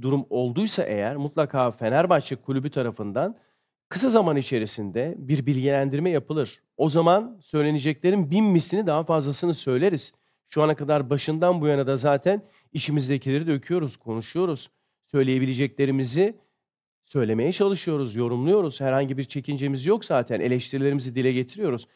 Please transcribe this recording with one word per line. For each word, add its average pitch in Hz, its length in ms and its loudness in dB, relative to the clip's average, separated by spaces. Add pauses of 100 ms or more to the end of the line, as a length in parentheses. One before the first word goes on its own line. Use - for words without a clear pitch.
durum 135 280 0
olduysa 127 520 0
eğer 107 340 -2
mutlaka 143 540 0
Fenerbahçe 139 680 0
kulübü 135 340 -4
tarafından 120 680 -4 (520)
kısa 247 200 -2
zaman 196 280 4
içerisinde 117 840 -4
bir 135 280 -2
bilgilendirme 139 640 0
yapılır. 151 520 -4 (140)
O 160 120 2
zaman 180 540 4
söyleneceklerin 151 880 0
bin 208 140 4
mislini 190 420 2
daha 160 180 0
fazlasını 156 500 0
söyleriz. 143 600 0 (340)
Şu 151 140 0
ana 156 120 4
kadar 143 360 0
başından 160 500 0
bu 147 60 0
yana 139 200 2
da 139 100 0
zaten 147 460 2 (300)
işimizdekileri 139 720 -2
döküyoruz, 156 500 -2
konuşuyoruz. 135 760 -4 (360)
Söyleyebileceklerimizi 135 1300 0 (680)
söylemeye 117 480 0
çalışıyoruz, 160 640 -2
yorumluyoruz. 127 640 0
Herhangi 135 380 0
bir 139 60 -6
çekincemiz 139 640 -4
yok 214 180 2
zaten. 120 360 0
Eleştirilerimizi 127 720 -2
dile 131 180 2
getiriyoruz. 127 640 -4